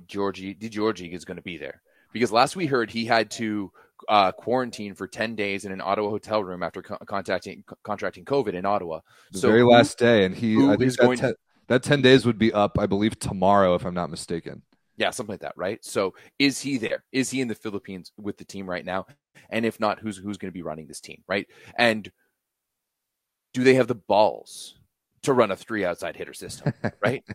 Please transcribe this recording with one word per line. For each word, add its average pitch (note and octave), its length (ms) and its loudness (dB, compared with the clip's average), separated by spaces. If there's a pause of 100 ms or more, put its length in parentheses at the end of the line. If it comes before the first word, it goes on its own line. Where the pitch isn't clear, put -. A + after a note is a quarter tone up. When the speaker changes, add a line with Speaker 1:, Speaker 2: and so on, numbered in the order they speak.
Speaker 1:
Giorgi, G2 520 -6
Di A2 120 -12
Giorgi G#2 420 -4
is F2 140 -12
gonna F2 160 -14
be F2 160 -12
there? C#2 240 -14 (320)
Because A2 180 0
last A#2+ 240 2
we F#3 120 -4
heard, A#2+ 240 -2
he A#2 140 -4
had A2+ 260 0
to, G#2 400 -6 (360)
uh, G2+ 260 4
quarantine A2+ 600 -6
for F#2+ 140 -10
ten A2+ 280 -6
days G2+ 300 -4
in G2 60 -8
an F#2+ 100 -10
Ottawa G2+ 280 -2
hotel G#2+ 340 -2
room F2+ 200 -8
after E2+ 180 -6
co-, G2 240 -12
contacting, G2 600 -6
co-, - 180 -20
contracting G2 420 -8
covid C3 280 0
in F2+ 120 -6
Ottawa. F2+ 340 -2 (320)
Speaker 2:
The G2 80 -8
Speaker 1:
So F#2 80 2
Speaker 2:
very A2 140 8
Speaker 1:
who, A#2+ 100 8
Speaker 2:
last A#2 260 6
day, A#2 280 6
and F#2 100 -2
he, A2 180 0
Speaker 1:
who C3+ 140 6
Speaker 2:
I G#2 80 4
think A#2+ 140 2
Speaker 1:
is B2 80 -2
Speaker 2:
that B2+ 60 4
Speaker 1:
going B2 140 4
Speaker 2:
ten, B2+ 140 0
Speaker 1:
to A2 60 -6 (300)
Speaker 2:
that B2+ 140 2
ten C#3+ 200 2
days B2+ 240 8
would A#2 120 0
be A2 160 4
up, G#2 240 2
I G2+ 80 0
believe, G2+ 320 0
tomorrow, F#2+ 580 4
if F2+ 100 -2
I'm F2+ 80 -8
not F2 160 -4
mistaken. E2 540 -10 (340)
Speaker 1:
Yeah, G#2+ 120 -2
something G#2+ 240 -8
like E2+ 80 -14
that, D2+ 140 -10
right? F#2 280 -8
So G2 300 -4 (240)
is C#3 220 0
he C#3 180 -4
there? G#2+ 340 -6
Is C3 200 -2
he C3 100 -4
in B2+ 60 -4
the A2 80 -6
Philippines G2 640 -12
with G2+ 200 -10
the - 80 -18
team G2 240 -12
right F2+ 160 -8
now? F#2 220 -6 (420)
And A2+ 160 -2
if A2 140 -4
not, G#2 200 -2
who's, G2+ 180 -8
who's G2 200 -10
gonna F#2+ 140 -12
be F2+ 100 -12
running D#2 260 -10
this D2 140 -18
team, - 260 -20
right? G2 200 -4 (280)
And A2 360 0 (1400)
do B2+ 100 -2
they B2+ 120 8
have B2+ 120 4
the A#2 80 -2
balls G2 800 0 (480)
to C#3+ 100 2
run A#2+ 160 4
a F#2+ 60 -4
three G#2 300 -4
outside E2+ 300 -6
hitter - 180 -14
system, - 400 -8 (140)
Speaker 2:
<laughs> - 160 -12
Speaker 1:
right? A#2 200 -2 (120)